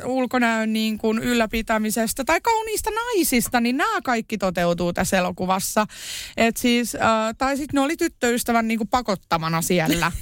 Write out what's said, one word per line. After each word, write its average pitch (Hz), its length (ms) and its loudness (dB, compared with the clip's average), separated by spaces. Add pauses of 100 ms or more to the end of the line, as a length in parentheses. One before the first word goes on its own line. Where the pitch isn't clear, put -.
ulkonäön 240 680 0
niin 220 260 0
kuin 220 200 0
ylläpitämisestä 226 1040 0
tai 330 160 2
kauniista 440 500 0
naisista, 415 680 0
niin 247 160 0
nämä 403 280 0
kaikki 226 340 -2
toteutuu 175 540 0
tässä 180 260 0
elokuvassa. 190 680 0 (500)
Et 226 200 2
siis, 240 380 2
äh, - 60 -4 (380)
tai 269 180 0
sit 269 160 -6
ne 277 80 2
oli 285 160 0
tyttöystävän 240 720 0
niin 226 100 0
kuin 214 100 -4
pakottamana 170 720 0
siellä, 170 600 2